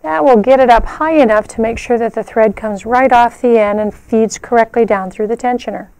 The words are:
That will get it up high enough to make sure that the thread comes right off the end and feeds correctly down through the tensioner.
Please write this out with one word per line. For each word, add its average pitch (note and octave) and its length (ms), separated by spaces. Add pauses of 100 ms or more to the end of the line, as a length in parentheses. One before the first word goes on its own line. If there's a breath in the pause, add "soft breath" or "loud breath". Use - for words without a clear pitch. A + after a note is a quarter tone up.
That D#4 240
will B3+ 100
get B3+ 240
it B3+ 100
up A#3 140
high D#4+ 300
enough G#3+ 360
to - 120
make A3+ 160
sure A#3+ 200
that A3+ 160
the A3 100
thread A3 340
comes G#3 280
right B3+ 280
off A#3+ 280
the A#3 160
end G#3 220
and G#3 140
feeds - 440
correctly A3+ 460
down F#3+ 280
through G#3+ 160
the A#3 100
tensioner. A3+ 500 (120)